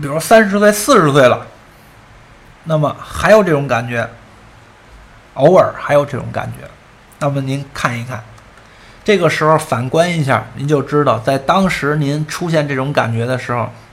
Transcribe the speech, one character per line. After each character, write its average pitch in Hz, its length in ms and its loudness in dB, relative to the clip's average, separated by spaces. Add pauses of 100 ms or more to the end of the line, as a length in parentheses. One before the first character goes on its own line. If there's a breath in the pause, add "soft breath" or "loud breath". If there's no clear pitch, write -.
比 143 60 -8
如 147 120 -4
三 220 300 4
十 202 100 -2
岁、 208 140 4
四 214 260 2
十 151 140 4
岁 135 160 6
了， - 180 -2 (1160)
那 160 140 -2
么 - 200 -2
还 - 320 0
有 214 140 8
这 170 80 0
种 139 160 0
感 123 180 -2
觉， 120 220 -4 (1300)
偶 151 220 4
尔 139 220 4
还 - 160 -2
有 143 100 4
这 131 140 -10
种 113 140 -10
感 113 200 -8
觉。 - 160 -18 (500)
那 143 120 -2
么 139 100 -4
您 135 320 -4
看 120 260 -4
一 117 60 -10
看， 120 180 -12 (840 loud breath)
这 214 120 2
个 170 140 2
时 160 140 -2
候 156 120 4
反 127 320 -4
观 165 220 0
一 165 120 -2
下， 117 220 0 (120)
您 139 100 -6
就 147 160 2
知 147 220 0
道 117 140 0
在 135 200 -2
当 185 300 0
时 147 280 -2
您 151 300 -2
出 175 240 -8
现 151 160 0
这 139 80 -4
种 135 180 -4
感 117 200 -2
觉 113 120 -2
的 127 140 -2
时 - 140 -8
候， 113 180 -4 (220 loud breath)